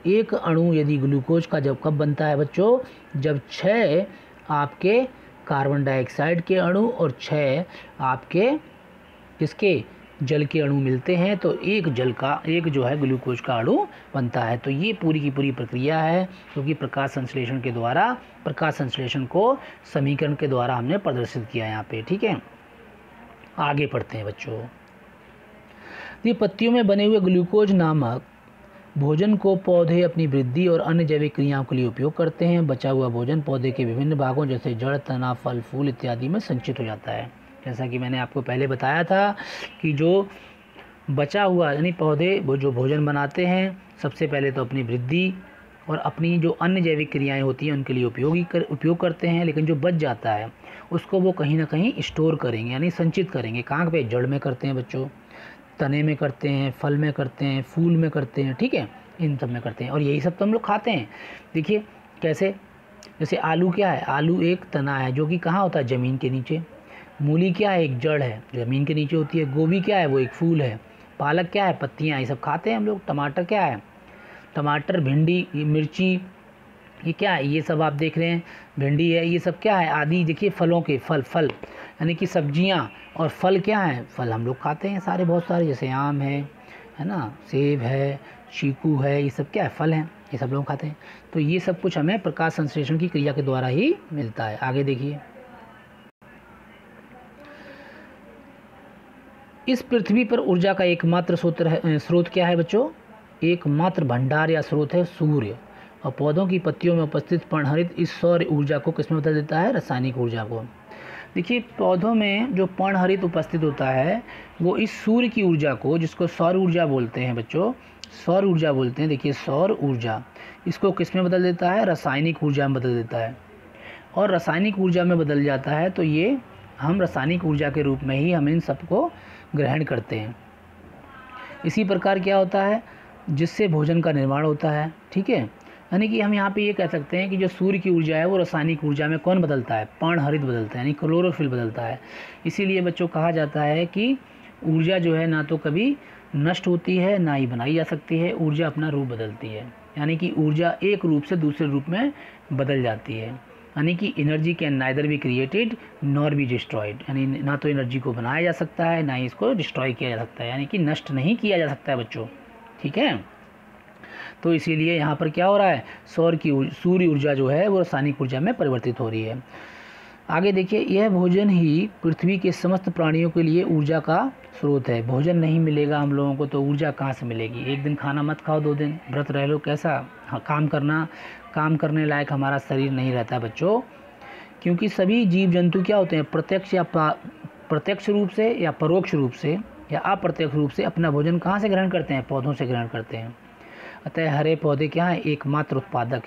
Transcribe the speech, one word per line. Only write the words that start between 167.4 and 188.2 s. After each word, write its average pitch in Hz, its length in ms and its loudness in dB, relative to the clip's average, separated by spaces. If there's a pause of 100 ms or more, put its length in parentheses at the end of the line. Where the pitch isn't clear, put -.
है, 165 200 2
वो 196 100 4
रासायनिक 147 440 0
ऊर्जा 131 180 -2
में 214 140 0
परिवर्तित 127 460 -2
हो 113 80 -2
रही 110 140 -2
है। 117 200 -6 (880)
आगे 190 220 2
देखिए, 190 280 0
यह 202 280 2
भोजन 185 420 4
ही 170 400 4 (120)
पृथ्वी 170 360 2
के 180 140 0
समस्त 185 380 0
प्राणियों 165 400 2
के 170 120 2
लिए 165 200 4
ऊर्जा 156 380 2
का 196 320 0 (280)
स्रोत 143 280 0
है। 117 180 0
भोजन 143 300 2
नहीं 160 240 4
मिलेगा 147 400 2
हम 143 120 0
लोगों 139 240 0
को, 143 100 -2
तो 139 160 -2
ऊर्जा 143 280 0
कहाँ 135 220 -4
से 127 140 -8
मिलेगी? 120 460 -6
एक 139 100 -4
दिन 147 120 -2
खाना 143 280 -2
मत 151 180 -4
खाओ, 156 200 0
दो 151 140 0
दिन 151 240 -2 (120)
व्रत 143 200 -4
रह 143 160 0
लो, 147 120 0
कैसा? 147 480 -2 (200)
हाँ, 131 140 -6
काम 151 260 0
करना, 151 420 0 (460)
काम 156 220 2
करने 156 300 0
लायक 147 260 0
हमारा 139 260 0
शरीर 135 320 -2
नहीं 131 220 0
रहता 123 260 -2
बच्चों, 165 420 0 (800)
क्योंकि 175 260 2
सभी 208 380 2
जीव 180 240 4
जंतु 180 320 4
क्या 208 140 2
होते 175 200 2
हैं, 151 80 2
प्रत्यक्ष 185 500 -2
या 180 80 2
पा-, 156 340 0 (520)
प्रत्यक्ष 190 400 -2
रूप 208 200 2